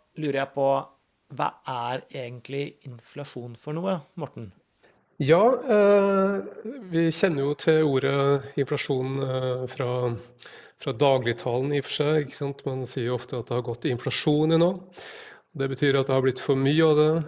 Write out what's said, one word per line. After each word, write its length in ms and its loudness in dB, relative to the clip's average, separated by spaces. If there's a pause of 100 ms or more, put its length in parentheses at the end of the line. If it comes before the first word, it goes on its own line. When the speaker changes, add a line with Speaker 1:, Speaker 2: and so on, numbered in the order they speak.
(220)
Speaker 1:
lurer 220 -2
jeg 100 -10
på, 140 0 (680)
hva 140 -2 (180)
er 380 -6 (100)
egentlig 520 -10 (200)
inflasjon 720 -14
for 160 -10
noe, 240 -4 (240)
Morten? 300 -12 (720)
Speaker 2:
Ja, 180 6 (320)
eh, 600 4 (580)
vi 200 4
kjenner 340 2
jo 100 0
til 320 4
ordet 720 2
inflasjon, 560 -2 (100)
eh, 460 -4
fra, 180 -4 (960)
fra 100 -4
dagligtalen 800 0
i 80 -2
og 60 -8
for 100 -6
seg, 300 0
ikke 100 -16
sant? 320 -8
Man 200 -6
sier 200 -4
jo 80 -2
ofte 220 -8
at 100 -10
det 80 -2
har 80 -4
gått 240 -4
inflasjon 640 0
i 80 6
noe. 160 2 (760)
Det 160 -4
betyr 300 2
at 100 0
det 60 2
har 100 2
blitt 160 -2
for 180 0
mye 260 4
av 160 6
det. 100 4 (160)